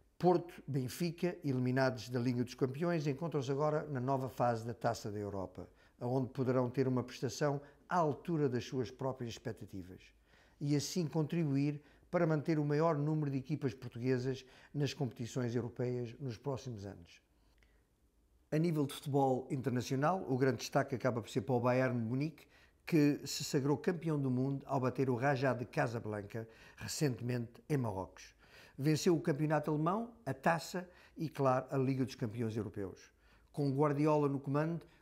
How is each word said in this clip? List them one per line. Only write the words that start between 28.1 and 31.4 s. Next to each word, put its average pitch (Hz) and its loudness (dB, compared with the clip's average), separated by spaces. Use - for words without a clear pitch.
Venceu 156 4
o 147 2
campeonato 151 0
alemão, 175 0
a 170 -2
taça 175 0
e, 156 -4
claro, 135 2